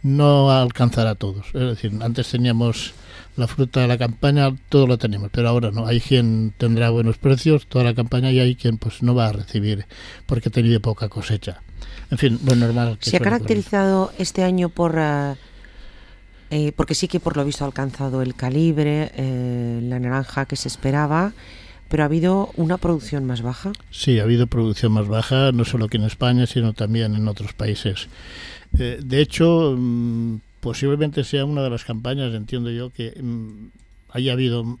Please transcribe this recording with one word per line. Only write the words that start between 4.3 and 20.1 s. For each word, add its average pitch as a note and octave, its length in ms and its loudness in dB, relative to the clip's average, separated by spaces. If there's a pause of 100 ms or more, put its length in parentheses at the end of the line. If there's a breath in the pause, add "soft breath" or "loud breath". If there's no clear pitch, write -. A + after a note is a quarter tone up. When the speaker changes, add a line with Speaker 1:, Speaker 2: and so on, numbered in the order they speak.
Speaker 1:
todo C#3 180 6
lo B2 120 4
teníamos, G2+ 340 -2
pero A#2 180 2
ahora A#2+ 200 2
no. A2 160 -4
Hay A#2+ 140 2
quien A2+ 560 2
tendrá A#2 340 2
buenos A2+ 280 2
precios C#3+ 480 4
toda B2+ 180 2
la A#2+ 100 2
campaña B2 380 0
y B2+ 80 4
hay B2 160 4
quien, A2+ 220 0
pues, - 240 -6
no B2 120 4
va A#2 140 4
a G#2+ 40 0
recibir G#2 540 -2 (400 loud breath)
porque A#2+ 220 0
ha G#2+ 40 -2
tenido A#2 280 4
poca G#2+ 280 -4
cosecha. - 540 -6 (480 loud breath)
En - 80 -2
fin, A#2+ 240 2
bueno, B2 240 4
normal A#2 320 0
que - 120 -6
Speaker 2:
¿Se F3+ 60 2
ha - 20 4
Speaker 1:
suele G#3 180 2
ocurrir. - 20 0
Speaker 2:
caracterizado G3 800 0
este F#3+ 240 -2
año F3+ 280 2
por, E3 280 0
eh, C#3+ 380 0 (1120 loud breath)
eh, D3+ 240 0
porque - 220 0
sí F#3 100 -2
que E3+ 140 -2
por D3+ 160 -2
lo C#3+ 80 0
visto C#3+ 180 -4
ha C#3 60 -4
alcanzado C3+ 540 -4
el B2+ 120 -4
calibre, D3+ 800 0
eh, B2 680 -4
la B2 160 -4
naranja C3 460 -4